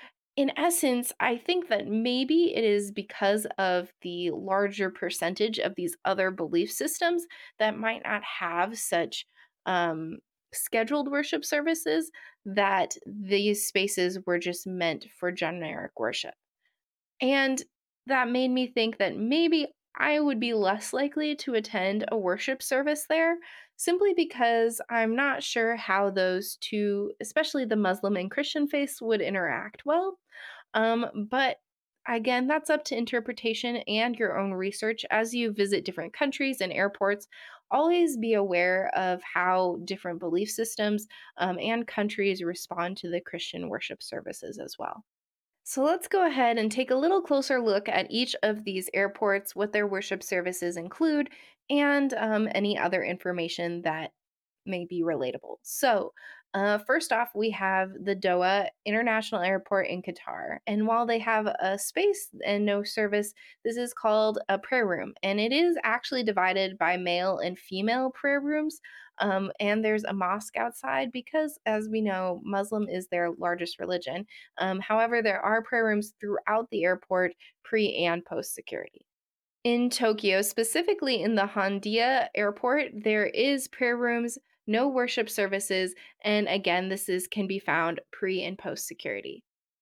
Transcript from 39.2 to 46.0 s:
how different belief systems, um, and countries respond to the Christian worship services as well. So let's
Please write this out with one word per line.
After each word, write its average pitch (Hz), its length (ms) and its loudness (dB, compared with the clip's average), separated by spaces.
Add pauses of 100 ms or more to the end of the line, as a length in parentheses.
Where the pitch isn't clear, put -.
how 180 500 4
different 175 360 -6
belief 175 300 0
systems, 208 580 0 (300)
um, 180 220 0
and 226 260 -2
countries 202 560 -2
respond 175 560 -4
to 180 120 -8
the 175 120 -2
Christian 175 480 -8
worship - 320 -8
services - 560 -12
as - 220 -12
well. - 240 -8 (600)
So - 200 -2
let's 349 240 0